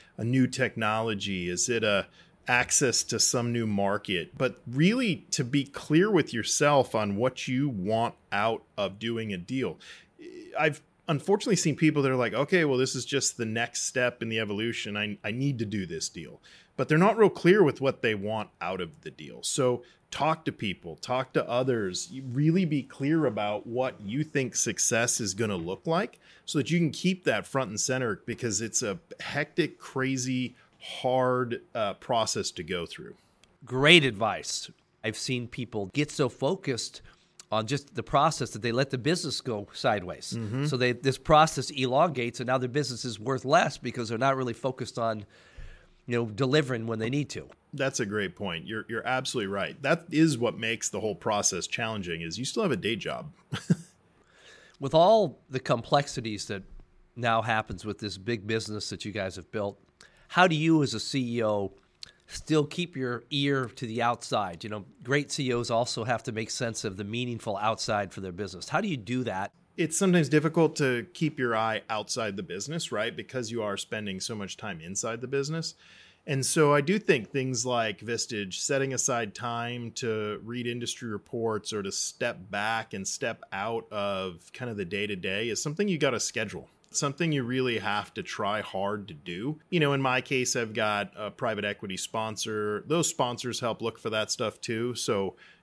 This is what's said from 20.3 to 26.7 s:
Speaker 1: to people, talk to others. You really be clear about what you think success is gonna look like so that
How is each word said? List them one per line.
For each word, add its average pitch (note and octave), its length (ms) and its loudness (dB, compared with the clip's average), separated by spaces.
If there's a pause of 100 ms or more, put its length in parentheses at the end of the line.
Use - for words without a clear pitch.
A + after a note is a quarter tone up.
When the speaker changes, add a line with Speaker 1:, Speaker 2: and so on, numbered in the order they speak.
Speaker 1:
to - 80 -2
people, F2 440 -6
talk B2+ 360 -2
to C#3 160 2
others. A#2 640 0
You C3+ 200 -10
really D#3 340 4
be D3 180 0
clear D3 440 0
about G#2 400 -2
what A#2+ 340 -2
you A2+ 240 -2
think C3 300 -2
success A2+ 680 2
is G2 140 -2
gonna G#2 220 0
look F2 300 -6
like E3 340 -2 (260)
so - 120 -2
that C#3 120 0